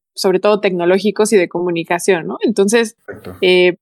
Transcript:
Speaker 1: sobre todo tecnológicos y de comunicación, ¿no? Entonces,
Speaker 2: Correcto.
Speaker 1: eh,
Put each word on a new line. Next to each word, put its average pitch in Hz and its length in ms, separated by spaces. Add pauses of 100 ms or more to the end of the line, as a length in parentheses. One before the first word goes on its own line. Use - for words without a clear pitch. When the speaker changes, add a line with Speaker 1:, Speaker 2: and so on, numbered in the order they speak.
(160)
Speaker 1:
sobre 185 240
todo 208 220
tecnológicos 190 720
y 214 40
de 170 120
comunicación, 175 760
¿no? 202 140
Entonces, 226 540 (100)
Speaker 2:
Correcto. - 360
Speaker 1:
eh, 180 400